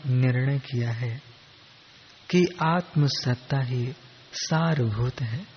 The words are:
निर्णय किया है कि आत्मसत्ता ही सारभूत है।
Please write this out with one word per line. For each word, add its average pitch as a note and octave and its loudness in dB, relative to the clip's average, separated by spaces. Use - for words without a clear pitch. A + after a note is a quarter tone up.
निर्णय B2+ 2
किया A#2 -4
है A#2 -6
कि F3+ 4
आत्मसत्ता C#3+ 0
ही B2+ -2
सारभूत B2+ 0
है। B2+ -4